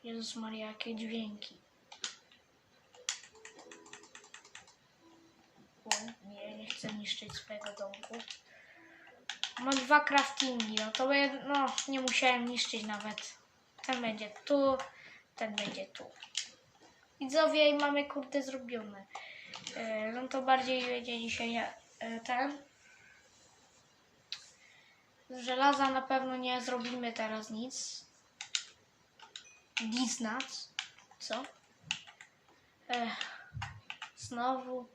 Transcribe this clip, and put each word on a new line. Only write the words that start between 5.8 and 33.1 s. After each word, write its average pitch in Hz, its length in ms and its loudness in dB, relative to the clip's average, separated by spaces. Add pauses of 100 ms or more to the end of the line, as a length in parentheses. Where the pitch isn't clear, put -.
O, 220 40 -12 (340)
nie, 208 340 -12
nie 214 100 -14
chcę - 260 -6
niszczyć 208 400 -6
swojego 208 400 -10
domku. 202 440 -10 (1400)
Mam 269 160 4
dwa 269 240 8
craftingi, 254 760 4
no 214 160 2
to 262 160 2
jed-, 277 400 4
no, 277 180 4 (220)
nie 269 140 0
musiałem 247 460 4
niszczyć 233 360 -2
nawet. 214 540 -6 (480)
Ten 254 160 0
będzie 214 280 -4
tu, 269 480 4 (580)
ten 220 200 -4
będzie 269 300 -4
tu. - 180 -16 (1160)
Widzowie, 302 500 6
i 294 40 8
mamy, 285 320 4
kurde, 277 380 -2
zrobione. 233 600 -8 (720)
E, 220 360 -2
no 254 160 -4
to 269 140 0
bardziej 254 440 4
będzie 240 340 -2
dzisiaj, 233 360 -2
e, 226 640 -6
ten. 262 380 0 (2750)
Z 254 100 -10
żelaza 269 500 6
na 262 120 2
pewno 262 360 2
nie 254 240 -2
zrobimy 240 520 -2
teraz 220 360 -4
nic. - 560 -6 (1800)
Nic 233 380 0
nad. 233 500 -6 (500)
Co? 233 240 -4 (1400)
Ech, 240 260 0 (1040)